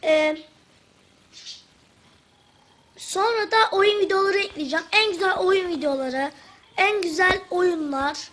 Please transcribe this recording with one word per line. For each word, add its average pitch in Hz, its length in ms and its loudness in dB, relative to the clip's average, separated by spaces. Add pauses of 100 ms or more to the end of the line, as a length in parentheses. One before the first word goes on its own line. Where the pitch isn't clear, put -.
Ee, 311 340 2 (2500)
sonra 427 540 -2
da 440 200 4
oyun 415 280 4
videoları 392 380 2
ekleyeceğim. 311 540 -4
En 427 200 2
güzel 370 260 0
oyun 370 320 2
videoları, 269 640 -4 (460)
en 403 240 2
güzel 370 480 0
oyunlar. 302 680 -2 (160)